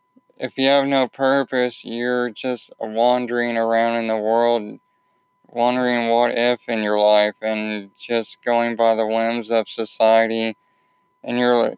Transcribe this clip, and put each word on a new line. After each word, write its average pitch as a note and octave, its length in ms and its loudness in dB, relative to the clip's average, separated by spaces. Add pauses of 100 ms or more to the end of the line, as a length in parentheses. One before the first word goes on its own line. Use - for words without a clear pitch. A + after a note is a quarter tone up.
(380)
if - 200 -10
you C3+ 100 2
have C#3 180 4
no C3+ 240 0
purpose, C3+ 720 0
you're B2 460 -2
just B2 500 -8
wandering A#2+ 800 0
around A2+ 400 0
in A2+ 100 -4
the A2 80 -2
world, A2 640 0 (720)
wondering A#2+ 580 0
what A#2 240 2
if A#2+ 380 -2
in A2 140 -4
your G#2 160 0
life, G#2 420 4
and G#2+ 560 -6
just - 440 -6
going A#2 360 0
by A2+ 180 4
the A2 100 0
whims A2+ 460 -2
of A2+ 160 0
society, A2+ 880 0 (680)
and A#2+ 140 -6
you're A#2+ 400 2